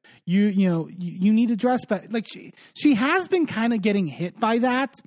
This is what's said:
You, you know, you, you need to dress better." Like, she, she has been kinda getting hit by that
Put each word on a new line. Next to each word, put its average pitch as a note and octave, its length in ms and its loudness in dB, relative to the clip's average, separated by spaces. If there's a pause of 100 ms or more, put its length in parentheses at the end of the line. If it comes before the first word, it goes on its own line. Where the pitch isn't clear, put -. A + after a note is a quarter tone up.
(260)
You, G3 220 2
you G3 200 2
know, E3 200 0
you, F3+ 240 -10
you F#3 200 2
need A3+ 160 4
to A#3 80 0
dress B3 300 0
better." F#3+ 240 -4
Like, A3 200 -4
she, - 220 -16 (240)
she D4 180 4
has D4+ 340 0
been F4 180 2
kinda A#3 320 -2
getting G3+ 280 0
hit D#3+ 320 -8
by A3+ 200 0
that B3+ 480 -2